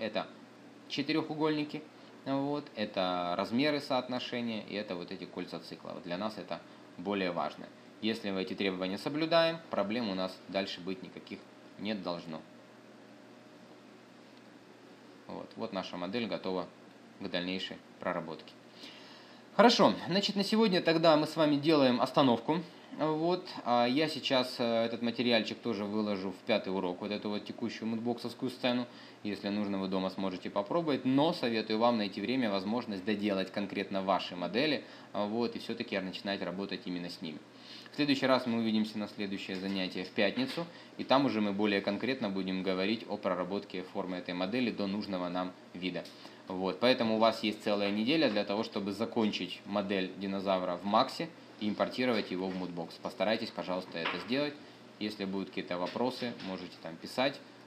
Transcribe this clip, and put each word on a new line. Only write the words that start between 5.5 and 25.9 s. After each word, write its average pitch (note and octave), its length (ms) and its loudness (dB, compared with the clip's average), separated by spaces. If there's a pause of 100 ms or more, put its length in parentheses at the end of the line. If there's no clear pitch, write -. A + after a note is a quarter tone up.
цикла. E2+ 320 -12
Вот E2 120 -10
для F2 120 -4
нас G#2+ 220 -4
это E2+ 220 -8 (360)
более F#2+ 360 0
важно. D#2+ 340 -4 (340)
Если G#2+ 300 -2
мы F#2+ 120 0
эти F#2 120 -4
требования F#2+ 420 0
соблюдаем, E3 640 2 (100)
проблем G#2+ 400 0
у F#2+ 60 -2
нас F#2 220 -2 (120)
дальше G2 320 -2
быть F#2 220 -6
никаких E2 360 -12 (400)
не G2+ 160 -2
должно. F2 460 -6 (3000)
Вот, F2+ 260 -12
вот A2+ 180 -6
наша F#2 240 -4
модель G2 300 -4
готова F2+ 400 -4 (540)
к G2 100 -8
дальнейшей F2+ 460 -4 (240)
проработке. E2+ 520 -6 (1040)
Хорошо, C3+ 400 8 (140)
значит, F#3+ 260 0
на G3+ 80 2
сегодня G3 400 4
тогда E3 340 8
мы D3+ 120 4
с - 80 -6
вами D3+ 180 6
делаем C#3 460 6
остановку. C3+ 600 4 (360)
Вот, D#3 480 0 (180)
а A#2+ 220 6
я D3 220 4
сейчас, B2+ 500 0
э, A#2 260 2
этот A#2 160 -2
материальчик A#2 560 2
тоже G#2 280 -2
выложу G2+ 480 0